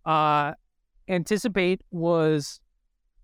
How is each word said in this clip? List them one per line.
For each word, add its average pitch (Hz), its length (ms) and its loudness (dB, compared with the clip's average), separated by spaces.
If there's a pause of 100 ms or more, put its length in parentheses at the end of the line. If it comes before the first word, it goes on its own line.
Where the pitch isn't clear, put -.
Uh, 151 460 2 (520)
Anticipate 185 720 -2 (100)
was 165 680 0 (640)